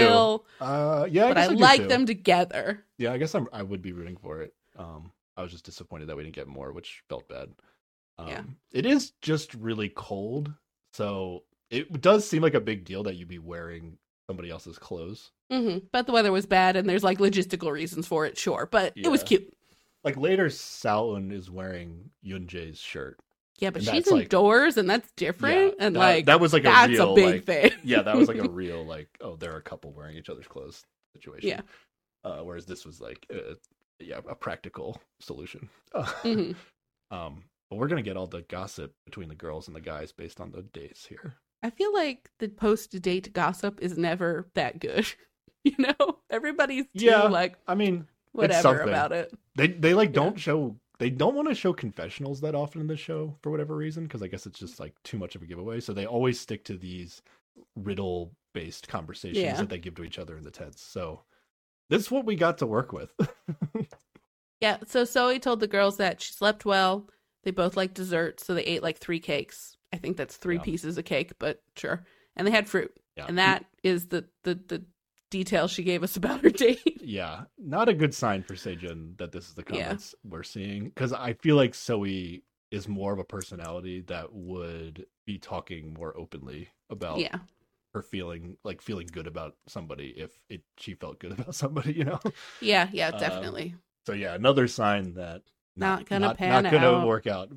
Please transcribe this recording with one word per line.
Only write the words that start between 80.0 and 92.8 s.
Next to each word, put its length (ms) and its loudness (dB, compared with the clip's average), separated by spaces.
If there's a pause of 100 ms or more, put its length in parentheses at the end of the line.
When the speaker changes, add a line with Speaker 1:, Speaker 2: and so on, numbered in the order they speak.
Speaker 2:
we're 200 -14
seeing, 480 -10
'cause 200 -4
I 220 -6
feel 240 4
like 180 4
Zoe 680 -6 (280)
is 160 -8
more 240 -4
of 80 -4
a 60 -8
personality 840 -12
that 240 -10
would 760 -12 (200)
be 140 -10
talking 540 -12
more 240 -12
openly 520 -16 (200)
about 300 -8
Speaker 1:
Yeah. 200 -6 (540)
Speaker 2:
her 80 -8
feeling, 640 -12
like, 180 -12
feeling 300 -10
good 160 -12
about 300 -12 (100)
somebody 440 -14
if 360 -16
it, 160 -16 (140)
she 160 -14
felt 260 -14
good 120 -12
<laughs> 60 -14
about 160 -10
somebody, 380 -4
you 140 -2
know? 160 -4 (400)
Speaker 1:
Yeah, 320 4